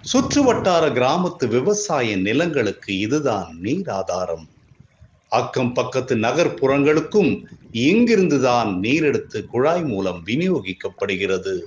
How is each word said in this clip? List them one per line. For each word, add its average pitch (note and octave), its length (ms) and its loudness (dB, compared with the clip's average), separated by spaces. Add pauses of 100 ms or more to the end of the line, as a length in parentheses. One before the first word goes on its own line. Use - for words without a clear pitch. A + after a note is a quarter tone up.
(140)
சுற்றுவட்டார A3+ 760 2
கிராமத்து C3+ 560 0
விவசாய C3 680 0
நிலங்களுக்கு A2 800 0
இதுதான் G#2+ 640 -2
நீர் C#3 300 -4
ஆதாரம். F2+ 600 -4 (800)
அக்கம் B2 440 0
பக்கத்து B2+ 420 -2
நகர்ப்புறங்களுக்கும் C#3+ 1300 2 (300)
இங்கிருந்துதான் C3 1040 2
நீர் C3+ 240 0
எடுத்து A#2 420 -2
குழாய் D#3 400 0
மூலம் F#2+ 400 -4
விநியோகிக்கப்படுகிறது. F#2+ 1400 -2